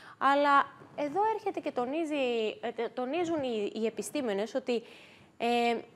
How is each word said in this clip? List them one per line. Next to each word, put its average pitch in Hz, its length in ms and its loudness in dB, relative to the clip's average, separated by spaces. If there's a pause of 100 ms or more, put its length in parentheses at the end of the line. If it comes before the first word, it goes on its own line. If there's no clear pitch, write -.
(180)
αλλά 277 480 6 (300)
εδώ 294 260 -2 (120)
έρχεται 403 260 -4
και 294 120 -4
τονίζει, 254 880 -2
ε, 233 100 -4
τε-, 233 180 -4
τονίζουν 311 540 -2
οι, 220 300 -2
οι 220 120 -2
επιστήμονες 220 680 -2
ότι, 247 300 -2 (540)
ε, 240 400 2 (180)